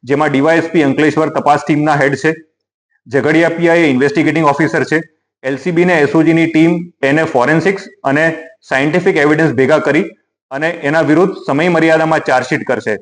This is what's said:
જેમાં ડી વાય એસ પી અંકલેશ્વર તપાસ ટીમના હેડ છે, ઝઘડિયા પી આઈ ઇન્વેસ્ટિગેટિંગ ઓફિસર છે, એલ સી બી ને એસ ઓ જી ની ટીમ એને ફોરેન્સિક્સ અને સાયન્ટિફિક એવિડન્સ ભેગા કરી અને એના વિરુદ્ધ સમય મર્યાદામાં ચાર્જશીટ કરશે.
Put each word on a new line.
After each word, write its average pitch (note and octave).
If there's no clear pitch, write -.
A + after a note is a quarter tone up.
જેમાં C#3+
ડી C3
વાય D#3+
એસ E3
પી E3+
અંકલેશ્વર D3
તપાસ D3
ટીમના D3+
હેડ C#3
છે, D#3+
ઝઘડિયા D3+
પી E3
આઈ E3+
ઇન્વેસ્ટિગેટિંગ D3
ઓફિસર D3
છે, D#3
એલ C3+
સી F3+
બી E3+
ને F3
એસ C#3+
ઓ D#3+
જી E3
ની E3
ટીમ E3
એને C#3+
ફોરેન્સિક્સ D#3+
અને D#3
સાયન્ટિફિક D#3+
એવિડન્સ D3+
ભેગા C3
કરી D3
અને D3
એના E3
વિરુદ્ધ D#3
સમય D3
મર્યાદામાં D#3+
ચાર્જશીટ C3+
કરશે. A2